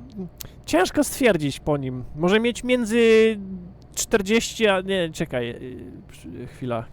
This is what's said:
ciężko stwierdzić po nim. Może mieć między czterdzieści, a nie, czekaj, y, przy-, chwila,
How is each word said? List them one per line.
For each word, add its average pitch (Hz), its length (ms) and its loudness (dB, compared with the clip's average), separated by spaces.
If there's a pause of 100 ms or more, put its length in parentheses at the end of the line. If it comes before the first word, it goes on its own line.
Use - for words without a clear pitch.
(640)
ciężko 302 400 2
stwierdzić 165 560 2
po 147 160 0
nim. 127 280 -6 (120)
Może 180 240 4
mieć 240 240 -2
między 240 360 2 (960)
czterdzieści, 220 720 0
a 190 140 4
nie, 190 300 -2
czekaj, 127 400 -4
y, 95 420 -14 (160)
przy-, - 380 -16
chwila, 117 460 -6